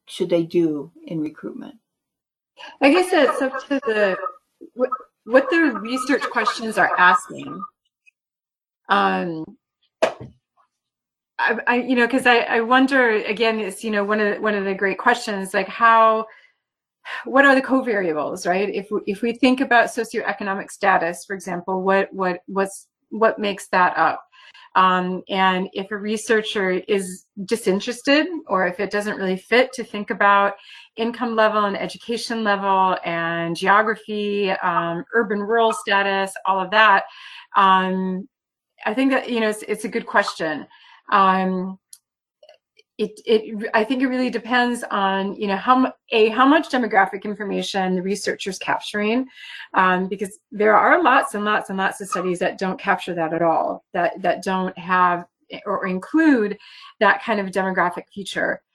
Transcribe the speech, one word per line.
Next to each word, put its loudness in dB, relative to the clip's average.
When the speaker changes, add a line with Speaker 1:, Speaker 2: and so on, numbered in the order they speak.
Speaker 1:
should -6
they 2
do -2
in -6
recruitment? -10
Speaker 2:
I 6
guess 2
it's 2
up -4
to -2
the, 0
what, -2
what 2
the 2
research -2
questions -4
are 4
asking. 0
Um, -2
I, 0
I, 2
you 0
know, 4
'cause 2
I, 6
I 0
wonder, 4
again, 0
it's, -6
you -4
know, 0
one 0
of 2
the, -6
one 0
of -2
the -2
great -2
questions, -2
like, -2
how, 4
what 4
are 6
the 2
covariables, -2
right? 0
If -8
we, -4
if -6
we 0
think 2
about 4
socioeconomic -6
status, 0
for -12
example, -6
what, 0
what, -4
what's, -6
what 0
makes -6
that 2
up? 0
Um, 2
and 0
if -8
a -6
researcher -2
is -4
disinterested, 0
or 0
if -6
it -4
doesn't -4
really -4
fit 2
to -10
think -8
about 4
income -4
level 2
and -2
education -6
level 2
and -4
geography, 0
um, -2
urban 0
rural 2
status, 0
all 2
of -6
that, 6
um, 2
I -2
think 2
that, -2
you 0
know, 2
it's, -4
it's -6
a -4
good -4
question. -2
Um, 2
it, -4
it, 0
I 2
think -2
it 2
really 0
depends -2
on, 0
you -6
know, 0
how 2
mu-, 2
A, 4
how 2
much 4
demographic 0
information -2
the -2
researcher's -4
capturing, -2
um, 2
because -8
there 4
are 4
lots 2
and -4
lots -2
and -6
lots -4
of -12
studies -4
that -2
don't -4
capture -2
that -2
at -2
all, 0
that, -2
that -2
don't -4
have 0
or -4
include 2
that 4
kind -2
of -4
demographic -2
feature. -6